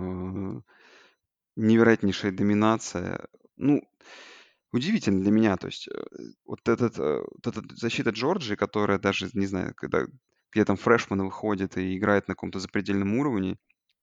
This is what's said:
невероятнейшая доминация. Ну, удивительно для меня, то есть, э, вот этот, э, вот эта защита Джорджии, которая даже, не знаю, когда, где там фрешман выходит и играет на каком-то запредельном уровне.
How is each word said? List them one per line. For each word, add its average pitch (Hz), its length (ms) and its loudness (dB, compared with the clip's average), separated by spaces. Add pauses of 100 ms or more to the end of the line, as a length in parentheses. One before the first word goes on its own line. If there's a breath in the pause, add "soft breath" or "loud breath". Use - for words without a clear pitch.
(1600 soft breath)
невероятнейшая 110 760 4
доминация. 104 960 0 (300)
Ну, 143 260 2 (880 loud breath)
удивительно 127 480 2
для 101 100 4
меня, 107 260 4
то 98 100 -10
есть, - 220 -12
э, - 40 -10 (520)
вот - 240 -10
этот, 117 300 0
э, 67 240 0 (120)
вот - 120 -14
эта 107 140 -6 (140)
защита 117 360 -2
Джорджии, 120 440 -2
которая 101 440 0
даже, 98 340 -2
не 98 140 0
знаю, 95 280 -4
когда, - 300 -2 (480)
где 107 120 4
там 101 120 2
фрешман 104 460 2
выходит 95 540 -4
и 95 200 -2
играет 101 320 2
на 95 60 -4
каком-то 98 240 -8
запредельном 98 600 -2
уровне. 104 380 -2 (460)